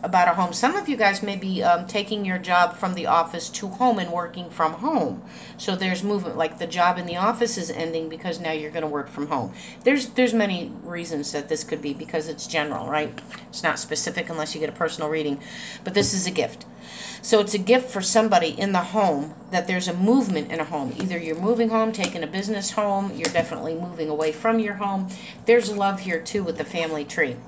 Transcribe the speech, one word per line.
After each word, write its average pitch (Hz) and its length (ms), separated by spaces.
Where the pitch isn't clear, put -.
about 180 260
a 170 60
home. 180 180
Some 302 240
of 403 120
you 277 80
guys 196 260
may 202 140
be, 190 260
um, 175 240
taking 202 380
your 185 140
job 180 380
from 190 180
the 175 120
office 170 440
to - 180
home 240 300
and 175 140
working 170 380
from 160 240
home. 185 480
So 190 200
there's 185 260
movement, 202 340
like 160 220
the 170 80
job 175 320
in 175 80
the 175 100
office 226 420
is 165 120
ending 165 380
because 165 320
now 160 120
you're 151 180
gonna 156 160
work 143 220
from 147 200
home. 123 240
There's, 277 260
there's 247 240
many 202 380
reasons 165 500
that 147 160
this 151 160
could - 180
be 143 100
because 156 360
it's - 180
general, 147 420
right? 151 320
It's - 140
not 160 160
specific 170 500
unless 156 260
you 156 60
get 151 80
a 147 40
personal 160 380
reading. 147 300
But 190 100
this 196 200
is 185 120
a 180 40
gift. - 340
So 214 180
it's 202 140
a 202 40
gift 240 320
for 202 100
somebody 208 480
in 196 240
the 185 60
home 170 560
that 175 160
there's 185 220
a 170 60
movement 196 560
in 165 80
a 156 60
home. 143 340
Either 185 200
you're 160 180
moving 220 320
home, 220 240
taking 180 300
a 151 40
business 196 460
home, 196 420
you're 165 180
definitely 165 420
moving 170 340
away 156 240
from 226 260
your 208 160
home. 196 340
There's 226 320
love 196 240
here 175 200
too 202 220
with 165 140
the 156 80
family 160 400
tree. 135 320